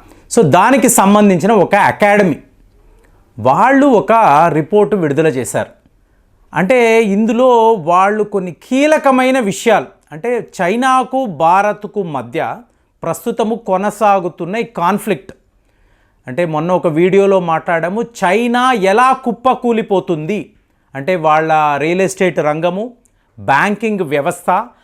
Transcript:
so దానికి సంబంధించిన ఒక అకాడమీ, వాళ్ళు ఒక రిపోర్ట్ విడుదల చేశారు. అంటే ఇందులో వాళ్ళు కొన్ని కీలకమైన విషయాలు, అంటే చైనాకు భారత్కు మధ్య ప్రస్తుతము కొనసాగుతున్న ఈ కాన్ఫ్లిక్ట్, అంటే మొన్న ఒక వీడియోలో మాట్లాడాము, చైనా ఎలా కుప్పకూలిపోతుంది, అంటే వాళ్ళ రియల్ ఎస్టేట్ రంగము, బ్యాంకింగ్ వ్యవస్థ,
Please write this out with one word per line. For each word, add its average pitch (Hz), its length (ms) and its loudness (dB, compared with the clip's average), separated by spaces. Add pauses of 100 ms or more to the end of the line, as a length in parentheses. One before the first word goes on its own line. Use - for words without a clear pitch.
(340)
so 233 100 4 (140)
దానికి 233 420 4
సంబంధించిన 196 520 4 (140)
ఒక 196 100 -2 (160)
అకాడమీ, 202 460 2 (1000)
వాళ్ళు 226 520 2 (100)
ఒక 214 140 0 (460)
రిపోర్ట్ 208 440 0
విడుదల 156 360 0
చేశారు. 113 320 -6 (840)
అంటే 190 260 2 (380)
ఇందులో 240 340 2 (400)
వాళ్ళు 202 340 2 (100)
కొన్ని 180 200 -6 (120)
కీలకమైన 269 720 0 (120)
విషయాలు, 185 380 0 (240)
అంటే 160 180 -8 (280)
చైనాకు 254 640 -2 (240)
భారత్కు 202 580 0 (140)
మధ్య 123 240 -8 (640)
ప్రస్తుతము 214 520 -4 (140)
కొనసాగుతున్న 190 840 -2 (100)
ఈ 233 160 -20
కాన్ఫ్లిక్ట్, 190 520 -4 (960)
అంటే 127 220 -4
మొన్న 156 180 -4 (100)
ఒక 180 80 -2 (100)
వీడియోలో 190 400 2 (120)
మాట్లాడాము, 170 520 -4 (180)
చైనా 233 420 0 (300)
ఎలా 247 160 2 (160)
కుప్పకూలిపోతుంది, 214 1120 -2 (560)
అంటే 139 200 -4 (120)
వాళ్ళ 156 260 2 (320)
రియల్ 180 220 -2
ఎస్టేట్ 180 420 -2
రంగము, 175 380 -4 (520)
బ్యాంకింగ్ 185 760 -2
వ్యవస్థ, 151 380 -4 (340)